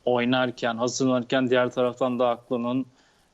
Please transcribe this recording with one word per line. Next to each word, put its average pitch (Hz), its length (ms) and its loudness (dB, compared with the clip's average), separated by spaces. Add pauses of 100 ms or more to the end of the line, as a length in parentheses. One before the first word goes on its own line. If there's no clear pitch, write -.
oynarken, 123 720 0
hazırlanırken 127 760 0
diğer 123 200 2
taraftan 123 480 -2
da 123 100 2
aklının 120 580 -4 (460)